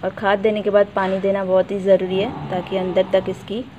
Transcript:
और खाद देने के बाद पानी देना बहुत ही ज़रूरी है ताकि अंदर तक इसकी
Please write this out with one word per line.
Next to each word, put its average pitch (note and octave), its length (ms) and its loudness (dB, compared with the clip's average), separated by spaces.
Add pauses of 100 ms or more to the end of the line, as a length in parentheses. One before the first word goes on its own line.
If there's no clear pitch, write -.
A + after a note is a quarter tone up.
और F#3 80 -2
खाद G3+ 280 0
देने G#3+ 220 0
के G3+ 80 -2
बाद G3+ 260 4
पानी F#3+ 240 0
देना G3 260 0
बहुत F#3 260 2
ही G3+ 80 -4
ज़रूरी F#3 400 2
है G3+ 320 -4
ताकि F#3 260 -4
अंदर F#3 340 0
तक F#3+ 180 0
इसकी G3+ 300 -8 (200)